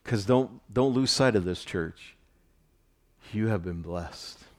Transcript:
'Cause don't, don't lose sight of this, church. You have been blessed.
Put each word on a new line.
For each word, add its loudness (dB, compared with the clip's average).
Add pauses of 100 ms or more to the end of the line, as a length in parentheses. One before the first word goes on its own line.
'Cause -2
don't, 2 (140)
don't 4
lose 2
sight 4
of 2
this, -4
church. -8 (1160)
You 0
have 0
been -6
blessed. -10 (180)